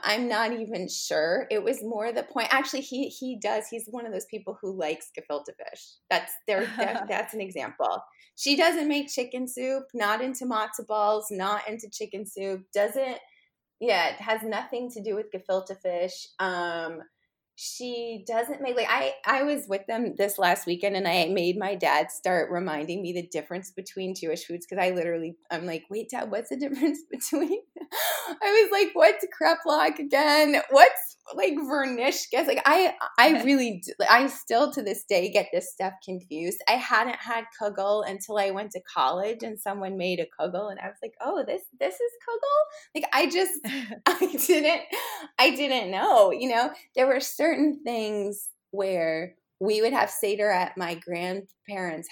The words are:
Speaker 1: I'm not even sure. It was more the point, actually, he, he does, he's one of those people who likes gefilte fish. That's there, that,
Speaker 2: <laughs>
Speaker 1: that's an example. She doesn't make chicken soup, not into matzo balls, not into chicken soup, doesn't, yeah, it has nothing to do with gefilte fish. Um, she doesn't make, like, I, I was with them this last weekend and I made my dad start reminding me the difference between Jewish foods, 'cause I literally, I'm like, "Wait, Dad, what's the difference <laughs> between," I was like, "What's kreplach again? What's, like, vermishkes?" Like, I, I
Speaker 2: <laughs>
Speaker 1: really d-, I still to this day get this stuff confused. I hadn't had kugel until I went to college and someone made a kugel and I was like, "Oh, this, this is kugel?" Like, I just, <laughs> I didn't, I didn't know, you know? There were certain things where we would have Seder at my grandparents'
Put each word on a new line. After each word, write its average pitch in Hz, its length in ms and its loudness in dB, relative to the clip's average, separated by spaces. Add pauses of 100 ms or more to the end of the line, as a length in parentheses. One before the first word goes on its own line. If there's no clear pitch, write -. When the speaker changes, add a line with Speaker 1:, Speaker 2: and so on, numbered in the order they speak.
Speaker 1:
I'm 233 240 0
not 226 260 0
even 214 360 -6
sure. 165 640 0
It 214 120 0
was 247 200 -2
more 226 280 -6
the 233 120 -4
point, - 300 -2
actually, 277 280 0
he, 269 280 -6
he 254 300 -10
does, 220 300 -2
he's 226 200 -10
one 233 160 -10
of 220 80 -10
those 196 120 -8
people 208 360 -12
who 190 160 -8
likes 160 400 -6
gefilte 147 400 -8
fish. - 280 -16 (240)
That's 175 220 0 (160)
there, 208 320 0
that, 214 240 -4
Speaker 2:
<laughs> 208 40 -10
Speaker 1:
that's 214 260 -4
an 214 80 -6
example. 139 600 -4 (340)
She 285 200 0
doesn't 320 320 2
make 285 220 -2
chicken 247 380 -6
soup, 262 360 -6 (100)
not 214 280 -2
into 262 240 -6
matzo 220 420 -4
balls, 214 420 0
not 202 380 -4
into 220 240 -10
chicken 208 340 -10
soup, 196 360 -8 (120)
doesn't, 240 460 0 (600)
yeah, 190 300 2
it - 120 -8
has 220 220 -2
nothing 240 480 -6
to 220 100 -12
do 208 140 -4
with 214 180 -6
gefilte 190 480 -4
fish. 180 460 -4 (120)
Um, 170 600 -4 (560)
she 233 720 -10
doesn't 240 340 -2
make, 247 140 -4
like, 233 140 0
I, 269 240 0 (120)
I 262 180 2
was 294 240 -2
with 196 200 -4
them 226 300 -4
this 202 220 0
last 180 260 4
weekend 175 300 0
and 190 120 0
I 170 200 4
made 180 320 0
my 196 160 -2
dad 156 340 2
start 180 420 0
reminding 175 520 -4
me 175 100 -6
the 175 140 -6
difference 175 440 -8
between 190 440 -8
Jewish 165 300 -6
foods, 175 200 -10
'cause 185 160 -6
I 185 100 2
literally, 170 460 -4 (140)
I'm 170 160 -6
like, 165 240 -6
"Wait, 226 180 -8
Dad, 226 220 -6
what's 226 180 -6
the 269 80 -6
difference 285 480 -2
<laughs> - 60 -20
between," 311 500 -2 (300)
I 440 720 2
was 392 80 2
like, 403 240 2
"What's 381 300 6 (140)
kreplach 302 600 2
again? 294 640 4 (100)
What's, - 460 10 (180)
like, 330 180 2
vermishkes?" 269 960 0
Like, 269 180 0
I, 339 300 6 (240)
I 254 240 8
Speaker 2:
<laughs> - 0 -
Speaker 1:
really 247 420 2
d-, - 80 -12 (160)
I 247 180 10
still 262 460 0
to 269 80 -4
this 202 220 -4
day 190 280 2
get 190 220 2
this 185 180 -2
stuff 190 220 -4 (100)
confused. 180 640 -8
I 214 60 4
hadn't 240 440 0
had 233 260 -6 (180)
kugel 202 480 -2
until 202 300 -6
I 196 120 0
went 202 200 -6
to - 100 -10 (100)
college 185 520 0
and 214 160 -10
someone 196 380 -6
made 180 220 -2
a 160 60 -4 (160)
kugel 185 300 -4
and 196 80 -12
I 185 80 -10
was 208 160 -14
like, 226 180 -12
"Oh, 294 240 -2
this, 359 160 -4 (180)
this 339 160 0
is 480 160 -2 (160)
kugel?" 539 340 2 (340)
Like, 311 180 -4
I 302 160 4
just, 359 320 0
<laughs> 233 460 -8
I 359 280 2 (120)
didn't, 311 340 4 (560)
I 277 180 8
didn't 254 360 0
know, 294 400 8
you 247 180 -2
know? 240 220 2 (240)
There 254 120 6
were 262 120 2
certain 285 640 0
things 208 640 -4 (220)
where 180 640 -2 (240)
we 214 220 2
would 240 120 4
have - 160 2
Seder 208 400 0
at 180 280 0
my 175 180 -4
grandparents' 180 1160 -8